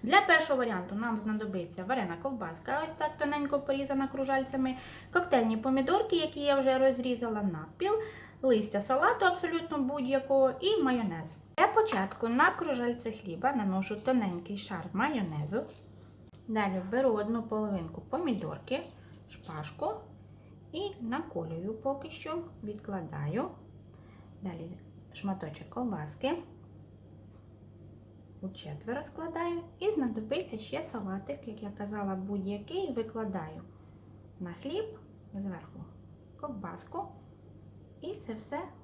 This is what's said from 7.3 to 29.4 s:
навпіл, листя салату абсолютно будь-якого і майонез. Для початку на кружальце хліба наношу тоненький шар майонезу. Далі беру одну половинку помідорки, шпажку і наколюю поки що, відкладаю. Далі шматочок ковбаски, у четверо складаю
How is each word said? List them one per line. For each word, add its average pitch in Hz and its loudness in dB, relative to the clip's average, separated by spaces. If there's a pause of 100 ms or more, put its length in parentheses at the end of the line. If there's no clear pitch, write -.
навпіл, 190 0 (500)
листя 214 6
салату 359 4
абсолютно 330 2
будь-якого 269 4 (100)
і 403 4
майонез. 214 0 (220)
Для 370 8
початку 226 4
на 285 6
кружальце 240 -2
хліба 208 -2
наношу 196 2
тоненький 202 2
шар 175 -6 (100)
майонезу. 196 0 (840)
Далі 202 0 (100)
беру 262 6
одну 220 2
половинку 208 -2
помідорки, 262 -2 (480)
шпажку 165 -6 (800)
і 381 -4 (100)
наколюю 202 -4
поки 277 -4
що, 330 -6 (200)
відкладаю. 190 -4 (920)
Далі 170 -8 (440)
шматочок 185 -6
ковбаски, 233 -2 (2000)
у 185 -8
четверо 202 -8
складаю 339 -4 (180)